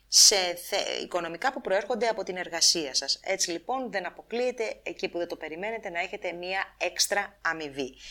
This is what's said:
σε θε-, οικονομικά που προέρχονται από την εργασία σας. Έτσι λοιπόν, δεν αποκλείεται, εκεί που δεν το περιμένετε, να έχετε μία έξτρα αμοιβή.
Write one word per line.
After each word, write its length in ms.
σε 460
θε-, 480
οικονομικά 500
που 80
προέρχονται 480
από 140
την 140
εργασία 580
σας. 280
Έτσι 280
λοιπόν, 400
δεν 160
αποκλείεται, 760
εκεί 260
που 100
δεν 100
το 80
περιμένετε, 540
να 100
έχετε 320
μία 460
έξτρα 640
αμοιβή. 540